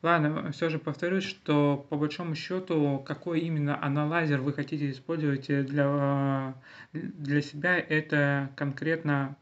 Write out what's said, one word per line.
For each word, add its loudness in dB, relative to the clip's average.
Ладно, 2
всё -2
же -2
повторюсь, -2
что 2
по -2
большому -2
счёту, 0
какой -2
именно 0
аналайзер 2
вы -2
хотите -4
использовать, -2
э, 2
для, 2
для -2
себя, 0
это 0
конкретно -2